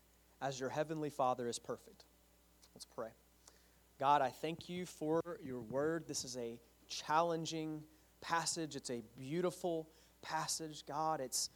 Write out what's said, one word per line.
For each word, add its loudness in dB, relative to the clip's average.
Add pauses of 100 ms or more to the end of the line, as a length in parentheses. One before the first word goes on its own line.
(420)
as -2
your -2
heavenly 0
Father 2
is -2
perfect." -8 (680)
Let's -16
pray. -6 (880)
God, 8
I 2
thank -4
you -4
for 2 (220)
your -6
word. 0
This -4
is -8
a -6 (280)
challenging 2 (380)
passage. 0
It's -8
a -4 (120)
beautiful -2 (360)
passage, -4
God. 0
It's, -2